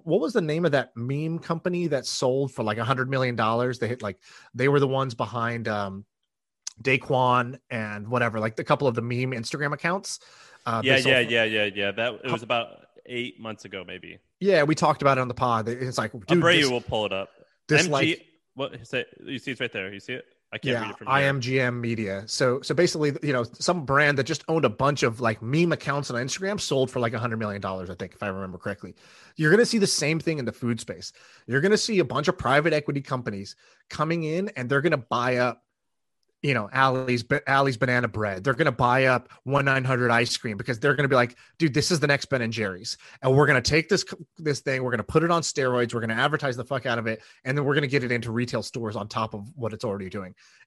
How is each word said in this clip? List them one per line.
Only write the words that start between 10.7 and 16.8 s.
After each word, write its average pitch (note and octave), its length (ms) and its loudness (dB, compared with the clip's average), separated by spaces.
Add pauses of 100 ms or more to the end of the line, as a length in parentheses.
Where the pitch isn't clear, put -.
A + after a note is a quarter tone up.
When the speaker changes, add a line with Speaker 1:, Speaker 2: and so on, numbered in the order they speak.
Speaker 1:
they A#2+ 80 0
Speaker 2:
Yeah, C3+ 120 6
Speaker 1:
sold C3 120 4
Speaker 2:
yeah, B2 120 6
Speaker 1:
for A2+ 60 -2
Speaker 2:
yeah, A#2 140 4
yeah, G#2+ 300 2
yeah. G2+ 160 -2
That, A2+ 240 -2 (100)
it B2+ 60 -4
was A#2 100 -2
Speaker 1:
How A#2 40 -14
Speaker 2:
about A#2 240 -2 (360)
eight B2 360 -8
months A2 260 -12
ago, F#2+ 200 -10
maybe. F2+ 340 -16 (200)
Speaker 1:
Yeah, F3+ 220 4
we D3+ 120 4
talked D3+ 280 2
about C3+ 160 4
it - 20 2
on B2+ 80 -2
the A#2 60 -6
pod. A2+ 340 0
It's B2 300 -6
like, A2+ 140 -4
dude, D#3+ 300 2
Speaker 2:
Abreu E3+ 180 6
Speaker 1:
this, C3+ 100 4
Speaker 2:
will A#2+ 100 -2